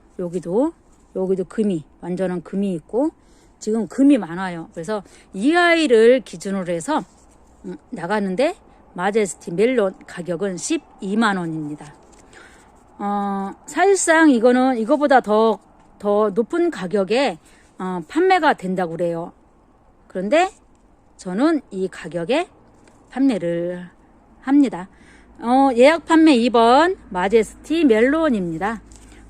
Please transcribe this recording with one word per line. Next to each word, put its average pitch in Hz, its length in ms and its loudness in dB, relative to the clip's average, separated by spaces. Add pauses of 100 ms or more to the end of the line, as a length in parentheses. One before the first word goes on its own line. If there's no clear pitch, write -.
(180)
여기도, 180 540 -4 (440)
여기도 190 280 -2
금이, 196 400 -4 (160)
완전한 180 420 -6
금이 196 320 -6
있고, 240 360 -4 (480)
지금 214 300 -4
금이 277 300 4
많아요. 175 540 -8
그래서 180 300 -8 (300)
이 240 220 0
아이를 277 640 4
기준으로 185 520 -8
해서, 190 300 -4 (640)
음, 180 120 -12 (140)
나가는데 202 640 -4 (380)
마제스티 196 580 -4
멜론 202 420 0 (120)
가격은 175 500 -8
십이만 214 800 -4
원입니다. 156 580 -8 (1040)
어, 202 540 -6 (140)
사실상 339 640 2
이거는 247 480 2
이거보다 269 420 2
더, 214 380 0 (400)
더 208 320 0
높은 311 400 -2
가격에, 196 680 -2 (400)
어, 185 300 -6
판매가 339 460 2
된다고 185 380 -6
그래요. 170 400 -6 (720)
그런데 269 440 -2 (640)
저는 254 440 -2 (100)
이 190 180 -6
가격에 175 600 -6 (640)
판매를 180 800 -4 (520)
합니다. 254 480 0 (520)
어, 262 360 2
예약 294 300 6
판매 320 300 6
이 240 140 2
번 247 460 4 (140)
마제스티 208 720 -2
멜론입니다. 220 960 0 (500)